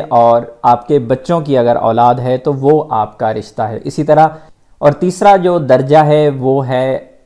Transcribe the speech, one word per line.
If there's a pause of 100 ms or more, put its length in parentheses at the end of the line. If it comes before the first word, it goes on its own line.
(120)
और
आपके
बच्चों
की
अगर
औलाद
है
तो
वो
आपका
रिश्ता
है।
इसी
तरह (440)
और
तीसरा
जो
दर्जा
है
वो
है (160)